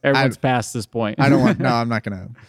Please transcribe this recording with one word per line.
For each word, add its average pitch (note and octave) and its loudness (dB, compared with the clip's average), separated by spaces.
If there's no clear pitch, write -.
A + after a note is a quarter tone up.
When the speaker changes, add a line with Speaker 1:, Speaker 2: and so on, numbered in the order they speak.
Speaker 1:
Everyone's C3+ 2
Speaker 2:
I, - -16
Speaker 1:
past B2+ -2
this A#2 -6
point. A2 -6
Speaker 2:
I C#3 4
don't C#3 4
want, F#3 2
Speaker 1:
<laughs> - -
Speaker 2:
no, C3 0
I'm A#2 0
not A2+ -2
gonna, G2 -10
I'm A#2+ -18